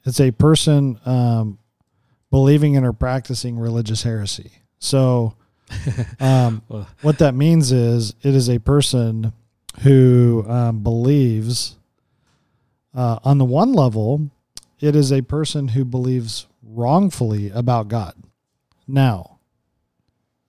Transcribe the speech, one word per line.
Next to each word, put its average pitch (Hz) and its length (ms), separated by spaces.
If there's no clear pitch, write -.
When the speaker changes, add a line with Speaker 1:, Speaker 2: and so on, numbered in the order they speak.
Speaker 1:
it's 127 160
a 131 120
person, 143 720
um, 117 540
believing 143 440
in 135 100
or 123 80
practicing 127 640
religious 113 440
heresy. 110 480
So, 127 560
Speaker 2:
<laughs> - 500
Speaker 1:
um, 123 480
Speaker 2:
Well 107 200
Speaker 1:
what 151 160
that 143 160
means 147 380
is 117 500
it 139 120
is 127 140
a 123 100
person 113 760
who, 123 640
um, 117 320
believes, 117 960
uh, 120 280
on 139 160
the 135 60
one 156 280
level, 135 560
it 147 160
is 139 160
a 135 100
person 143 460
who 127 160
believes 123 640
wrongfully 117 880
about 120 380
God. 104 260
Now, 131 520